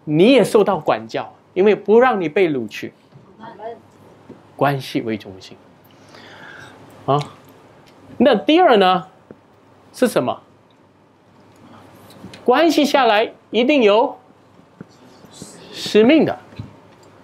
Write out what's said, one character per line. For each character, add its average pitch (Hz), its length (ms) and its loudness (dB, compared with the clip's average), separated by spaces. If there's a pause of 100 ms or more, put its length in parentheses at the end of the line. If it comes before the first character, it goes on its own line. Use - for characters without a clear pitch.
你 165 260 2
也 247 120 4
受 208 200 0
到 196 140 -2
管 117 300 -4
教， 113 260 -10 (200)
因 185 120 0
为 208 100 4
不 220 240 2
让 240 220 2
你 160 80 -4
被 180 200 0
掳 127 180 -6
去。 - 260 -16 (1600)
关 139 240 -4
系 131 220 -8
为 113 160 -8
中 101 220 -16
心。 - 180 -20 (1500)
啊， 139 140 0 (1000)
那 226 160 4
第 302 280 2
二 285 160 4
呢， 185 300 0 (840)
是 - 160 -2
什 151 160 -2
么？ 120 180 -8 (2000)
关 294 260 2
系 294 140 2
下 277 200 2
来 220 280 0 (180)
一 240 140 0
定 285 180 2
有 220 340 2 (1600)
使 - 320 0
命 277 180 4
的， - 160 -6 (840)